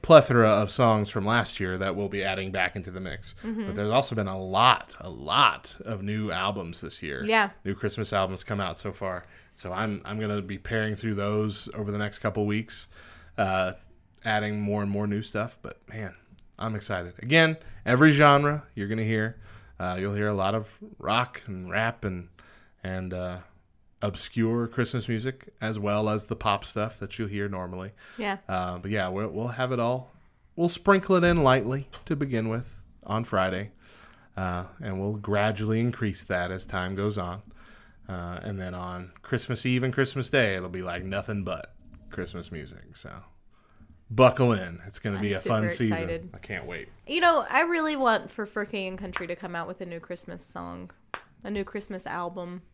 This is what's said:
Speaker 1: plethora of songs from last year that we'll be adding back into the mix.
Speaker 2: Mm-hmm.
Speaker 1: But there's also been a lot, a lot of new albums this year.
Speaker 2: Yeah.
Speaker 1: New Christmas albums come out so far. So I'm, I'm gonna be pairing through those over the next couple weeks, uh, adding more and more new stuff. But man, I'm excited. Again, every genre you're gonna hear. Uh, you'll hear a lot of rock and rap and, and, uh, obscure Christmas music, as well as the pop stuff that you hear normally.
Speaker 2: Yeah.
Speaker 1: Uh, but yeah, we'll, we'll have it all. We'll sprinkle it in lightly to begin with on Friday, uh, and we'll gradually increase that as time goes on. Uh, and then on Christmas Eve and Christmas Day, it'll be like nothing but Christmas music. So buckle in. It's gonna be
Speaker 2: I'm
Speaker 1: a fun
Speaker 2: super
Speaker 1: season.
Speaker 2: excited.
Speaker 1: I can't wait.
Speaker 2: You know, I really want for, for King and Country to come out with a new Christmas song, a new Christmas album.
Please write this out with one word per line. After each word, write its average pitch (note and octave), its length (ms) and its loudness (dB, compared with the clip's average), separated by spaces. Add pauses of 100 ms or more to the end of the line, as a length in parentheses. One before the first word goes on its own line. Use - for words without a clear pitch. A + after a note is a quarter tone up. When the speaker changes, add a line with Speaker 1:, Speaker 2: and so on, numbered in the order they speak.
Speaker 1:
plethora B2+ 480 10
of G#2 220 4
songs A2 380 4
from G2 160 -4
last A2+ 340 0
year F#2 180 -2
that F#2+ 180 -2
we'll G2+ 140 -2
be G2 140 -4
adding F#2+ 280 -4
back F#2 240 -2
into F#2 140 -8
the F#2 100 -10
mix. F#2 440 -10
Speaker 2:
Mm-hmm. A3 240 -6
Speaker 1:
But G#2+ 80 -6
there's G#2 160 0
also B2+ 240 2
been G#2 140 0
a F#2+ 120 -6
lot, G2+ 580 4
a F#2 100 -12
lot D#2+ 640 2 (100)
of G#2 160 -6
new G#2 300 -4
albums F#2 500 -4
this - 220 -12
year. C#2+ 240 -8
Speaker 2:
Yeah. G#3+ 220 2 (140)
Speaker 1:
New G2 120 -4
Christmas G#2+ 360 -4
albums F#2+ 320 0
come G2+ 160 -4
out F2+ 180 -4
so G2+ 140 -6
far. F#2 340 -8 (300)
So F2+ 160 -10
I'm, G2+ 340 -2
I'm G#2+ 140 -6
gonna G#2 220 -2
be F#2+ 160 -8
pairing G#2+ 380 -2
through G#2+ 200 -4
those G#2 600 -2
over G#2 160 -4
the G#2 60 -2
next G#2 220 -4
couple G#2 260 0
weeks, G#2 420 -4 (500)
uh, F#2+ 360 2 (520)
adding G#2+ 340 0
more G#2 220 0
and G2+ 80 -2
more G#2 160 -2
new G#2 160 -2
stuff. A2 400 -6
But - 260 -14
man, G#2+ 280 -10 (420)
I'm A2 180 -4
excited. F2+ 440 -6
Again, D#3+ 380 4 (280)
every C3+ 260 10
genre D3 540 6 (100)
you're G2+ 120 -4
gonna A2 160 -2
hear. A2 340 0 (420)
Uh, F2+ 200 -2
you'll G2+ 160 -2
hear G#2 140 0
a G#2 40 0
lot G2 220 2
of A2 200 -6 (220)
rock A#2+ 480 -2
and F#2 240 -10
rap A2+ 340 -2
and, F2+ 260 -4 (540)
and, F#2 300 -6
uh, F2+ 240 -6 (640)
obscure A2+ 640 0
Christmas A#2+ 440 -2
music, A#2+ 400 -6 (100)
as A2 180 -4
well G#2 300 0
as G#2+ 200 0
the A2+ 80 -4
pop G2+ 280 0
stuff - 360 -4
that G2+ 200 -10
you A2 60 -2
hear G2+ 240 -4
normally. F#2 420 -8 (260)
Speaker 2:
Yeah. G3+ 200 -4 (100)
Speaker 1:
Uh, F2+ 300 -2
but G2 140 -6
yeah, F#2+ 180 0
we'll, G2+ 180 -4
we'll G#2+ 220 -4
have B2+ 240 -2
it A#2+ 80 -2
all. B2+ 320 -2 (420)
We'll E3+ 140 2
sprinkle F#3+ 480 4
it F3 80 6
in E3+ 180 6
lightly C3 460 4 (160)
to E3 100 0
begin B2 320 0
with A2+ 320 -4 (240)
on A2+ 220 -2
Friday, F#2+ 460 2 (680)
uh, F2+ 260 -2 (180)
and F#2+ 200 -4
we'll G#2 160 -2
gradually G#2+ 640 2
increase A2+ 420 0
that F2 260 -2
as F#2 160 -6
time F#2 300 -4
goes G#2 220 0
on. F2+ 240 -6 (640)
Uh, F2 340 -8
and G2+ 160 -6
then F2+ 160 -6
on F2+ 380 -10 (100)
Christmas - 440 -4
Eve B2+ 180 2
and B2+ 100 0
Christmas C3 360 0
Day, A2+ 260 4
it'll F#2 140 -6
be F#2 120 -6
like F2+ 220 -6
nothing G2 400 -4
but F2 300 -6 (360)
Christmas F2+ 440 -8
music. - 420 -14
So - 160 -14 (1000)
buckle B2 440 8
in. F2+ 340 -4
It's - 120 -14
gonna G2+ 200 -4
be G2+ 120 0
Speaker 2:
I'm F#2+ 80 0
Speaker 1:
a - 20 -6
fun A2 220 0
Speaker 2:
super E3+ 120 -2
Speaker 1:
season. A2 220 2
Speaker 2:
excited. E3 360 -6
Speaker 1:
I - 40 -16
can't F#2 280 -10
wait. - 220 -10 (180)
Speaker 2:
You D#4 140 -2
know, E4+ 300 4
I C#4+ 140 4
really D#4 340 0
want A#3+ 340 2
for, G#3 140 -8
for G#3 180 -6
King G3 240 -6
and F#3 100 -8
Country F#3 300 -8
to F3 80 -6
come F3 220 -10
out E3 100 -6
with F3+ 140 -12
a F#3 40 -8
new E3+ 140 -10
Christmas F3 420 -12
song, - 500 -12 (520)
a G3+ 80 -8
new G3+ 140 -4
Christmas G3 420 -10
album. F3 540 -8 (120)